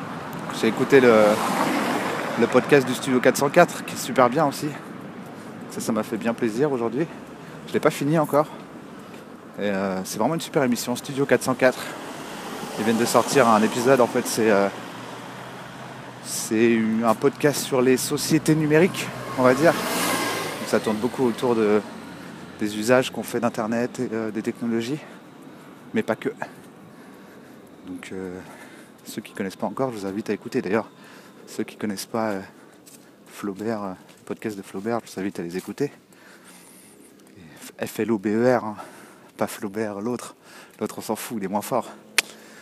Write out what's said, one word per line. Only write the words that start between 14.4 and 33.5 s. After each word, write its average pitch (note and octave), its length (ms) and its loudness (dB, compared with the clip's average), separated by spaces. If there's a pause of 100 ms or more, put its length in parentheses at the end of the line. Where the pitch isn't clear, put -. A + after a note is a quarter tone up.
euh, G2 160 4 (1600)
c'est A#2 500 2
une, A2 300 2
un A2+ 120 4
podcast C#3 480 2
sur B2+ 180 2
les B2+ 160 6
sociétés D3 560 2
numériques, D3+ 540 4 (320)
on - 20 2
va B2+ 140 8
dire. D3+ 180 6
Donc, - 920 -2
ça A2 120 2
tourne G#2+ 180 -2
beaucoup B2 280 0
autour A#2+ 300 0
de, G#2+ 260 4 (800)
des G#2+ 180 -2
usages B2 320 4
qu'on A2+ 140 -8
fait A#2+ 160 -4
d'Internet A#2 600 -2
et, A#2+ 140 -2
euh, A2 160 -2
des G#2 140 -4
technologies, A#2 560 -2 (960)
mais A2 80 0
pas A2 120 -2
que. - 140 -6 (1600)
Donc, F2+ 240 -12
euh, F#2 260 -8 (680)
ceux - 180 -10
qui - 100 -18
connaissent F#2+ 220 -6
pas - 100 -6
encore, B2 260 -4
je A2 60 -8
vous G2 80 -8
invite G2 240 -4
à G#2+ 40 0
écouter. A#2 280 -4
D'ailleurs, G2+ 300 -2 (560)
ceux - 160 -6
qui - 140 -18
connaissent G2+ 280 -6
pas, A2 240 -2
euh, G2 120 -4 (840)
Flaubert, G#2 580 -6